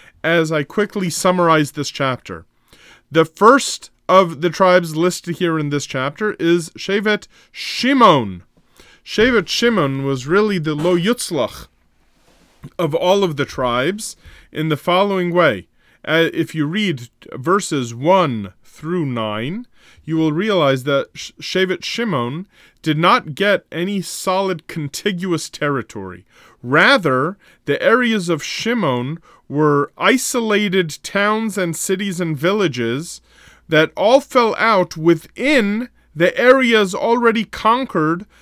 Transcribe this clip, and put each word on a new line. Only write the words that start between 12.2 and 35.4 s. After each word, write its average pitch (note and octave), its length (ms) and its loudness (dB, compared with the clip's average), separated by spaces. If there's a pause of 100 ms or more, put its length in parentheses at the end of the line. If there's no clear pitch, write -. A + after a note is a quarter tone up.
of D#3+ 160 -2
all G3 300 2
of D#3+ 120 -2
the C3+ 100 -2
tribes C3+ 720 -4 (360)
in D#3+ 160 -4
the D3+ 80 0
following F#3 560 0
way. D3 340 2 (380)
Uh, E3 300 2
if D#3+ 200 -4
you D#3 120 -2
read D#3+ 420 -2 (240)
verses C3+ 640 -2
one C3 580 0 (100)
through E3 440 -6
nine, A#2+ 600 -4 (380)
you D#3+ 140 -4
will D#3+ 140 2
realize D3+ 520 0
that C#3 300 0
Sh-, - 160 -14 (100)
Shevet F#3 440 -2
Shimon D#3+ 640 -4 (340)
did D3+ 160 0
not F3+ 360 2
get G3 380 0
any F#3+ 300 -4
solid F#3 640 -4
contiguous F3 840 -6
territory. G#2+ 800 -8 (360)
Rather, D#3+ 760 2 (260)
the C#3+ 180 -2
areas A3+ 460 2
of D#3+ 160 -2
Shimon D#3+ 760 -4 (280)
were C#3+ 480 2
isolated G#3 1080 0
towns G#3+ 540 -2
and F3 180 -2
cities F#3+ 460 -4
and E3 160 -2
villages D3 840 -2 (460)
that D#3 280 2
all B3+ 240 4
fell A#3+ 360 0
out G3+ 420 0
within G#3 920 0 (260)